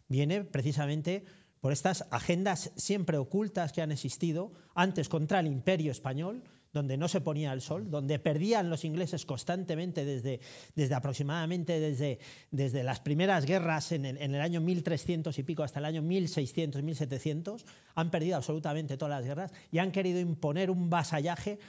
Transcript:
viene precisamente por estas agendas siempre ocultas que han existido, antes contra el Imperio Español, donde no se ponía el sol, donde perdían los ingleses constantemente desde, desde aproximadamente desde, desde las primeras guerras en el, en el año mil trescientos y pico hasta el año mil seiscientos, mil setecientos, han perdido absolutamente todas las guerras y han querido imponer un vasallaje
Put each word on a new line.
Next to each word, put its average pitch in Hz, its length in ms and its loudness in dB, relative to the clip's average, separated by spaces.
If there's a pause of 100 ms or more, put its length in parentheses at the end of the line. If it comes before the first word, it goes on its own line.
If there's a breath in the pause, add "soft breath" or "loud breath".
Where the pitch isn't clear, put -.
viene 147 340 2
precisamente 151 800 0 (380 loud breath)
por 135 100 2
estas 180 400 0
agendas 175 640 0
siempre 175 420 0
ocultas 180 540 0
que 170 100 -2
han 156 120 0
existido, 165 580 -2 (240 loud breath)
antes 185 320 4
contra 160 320 2
el 160 80 2
Imperio 151 460 2
Español, 165 500 -4 (300 soft breath)
donde 139 220 0
no 160 140 2
se 196 100 2
ponía 147 320 0
el 131 80 -2
sol, 196 320 -4
donde 147 260 0
perdían 175 520 2
los 160 160 -2
ingleses 160 400 -2
constantemente 170 800 -2
desde, 131 340 -2 (340 loud breath)
desde 143 220 2
aproximadamente 160 840 0
desde, 143 380 0 (300 loud breath)
desde 135 320 0
las 127 200 -2
primeras 165 440 4
guerras 165 460 2
en 143 140 0
el, 135 120 -4
en 139 180 -2
el 143 40 0
año 170 220 0
mil 175 200 2
trescientos 165 560 -2
y 135 60 -2
pico 156 200 -2
hasta 139 160 -4
el 147 60 -4
año 160 160 -2
mil 175 280 2
seiscientos, 139 520 -2
mil 156 140 -2
setecientos, 156 680 -4 (280 loud breath)
han 165 160 0
perdido 170 280 2
absolutamente 151 580 -2
todas 143 240 -2
las 123 60 -4
guerras 147 260 -4 (180 loud breath)
y 160 100 0
han 185 120 2
querido 185 300 2
imponer 175 500 2
un 175 180 2
vasallaje 170 800 0